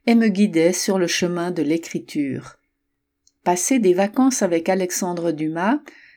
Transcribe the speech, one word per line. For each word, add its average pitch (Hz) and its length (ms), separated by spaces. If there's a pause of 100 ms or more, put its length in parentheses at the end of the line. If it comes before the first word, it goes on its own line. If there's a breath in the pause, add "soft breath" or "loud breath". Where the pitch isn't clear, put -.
et 233 60
me 226 140
guidait 180 440
sur 190 280
le 175 80
chemin 175 420
de 170 140
l'écriture. » 147 920 (880)
Passer 180 360
des 185 160
vacances 220 480
avec 170 260
Alexandre 180 600
Dumas, 165 480 (380 loud breath)